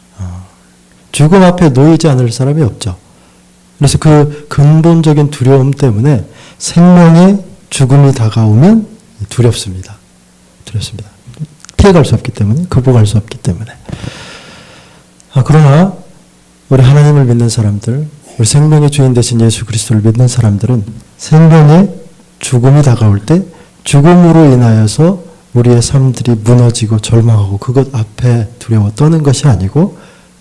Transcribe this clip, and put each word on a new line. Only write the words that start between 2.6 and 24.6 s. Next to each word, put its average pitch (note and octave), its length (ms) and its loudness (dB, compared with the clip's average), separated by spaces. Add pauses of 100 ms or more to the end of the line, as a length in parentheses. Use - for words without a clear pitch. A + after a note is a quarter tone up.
없죠. G2 340 -6 (840)
그래서 C#3+ 200 -2
그 D3 520 0
근본적인 D3+ 800 2
두려움 C3+ 400 0
때문에 B2+ 540 -2 (340)
생명의 F3 840 4 (260)
죽음이 C#3 440 2
다가오면 A2+ 760 0 (400)
두렵습니다. G#2 680 -4 (680)
두렵습니다. - 460 -12 (680)
피해갈 F3 300 2
수 - 100 -2
없기 A2+ 160 -6
때문에, A#2+ 380 -4
극복할 B2 360 0
수 G#2 120 -2
없기 - 220 -8
때문에. G2+ 300 -8 (1600)
아, C3 100 0
그러나 D#3 500 2 (760)
우리 C3 120 2
하나님을 D3 440 4
믿는 A#2+ 240 0
사람들, A2+ 580 -4 (300)
우리 A2+ 100 0
생명의 D3 440 2
주인 C3 220 0
되신 A#2+ 280 -2
예수 A2 240 -2
그리스도를 A2 380 -4
믿는 A2+ 260 0
사람들은 A2 560 -4 (320)
생명의 D#3+ 760 2 (460)
죽음이 C3 420 0
다가올 A2 440 0
때 F3 180 -2 (400)
죽음으로 D#3+ 680 4
인하여서 A#2+ 680 0 (300)